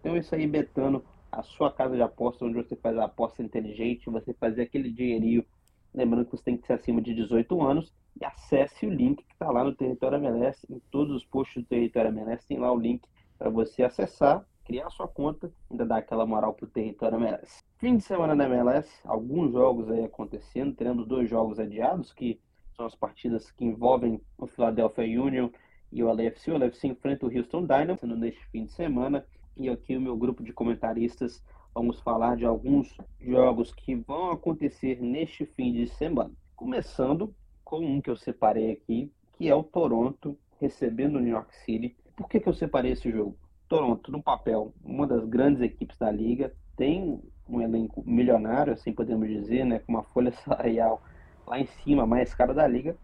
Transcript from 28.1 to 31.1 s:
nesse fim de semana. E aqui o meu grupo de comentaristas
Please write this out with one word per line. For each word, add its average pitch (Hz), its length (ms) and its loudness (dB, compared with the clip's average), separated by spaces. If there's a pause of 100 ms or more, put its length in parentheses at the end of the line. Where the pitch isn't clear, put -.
nesse 117 360 -4
fim 110 140 -6
de - 60 -16
semana. 139 520 -2 (320)
E 131 140 -6
aqui 123 260 -4
o 131 40 -2
meu 127 140 -4
grupo 120 300 -2
de 113 80 -14
comentaristas 117 920 -2 (320)